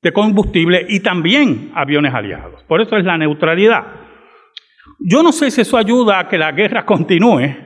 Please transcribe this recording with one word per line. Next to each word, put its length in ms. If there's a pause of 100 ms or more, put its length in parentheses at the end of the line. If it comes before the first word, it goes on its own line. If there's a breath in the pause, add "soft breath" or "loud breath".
de 100
combustible 760
y 120
también 760
aviones 400
aliados. 500
Por 160
eso 160
es 80
la 140
neutralidad. 680 (1120 loud breath)
Yo 240
no 100
sé 180
si 120
eso 140
ayuda 420
a 100
que 100
la 140
guerra 320
continúe 800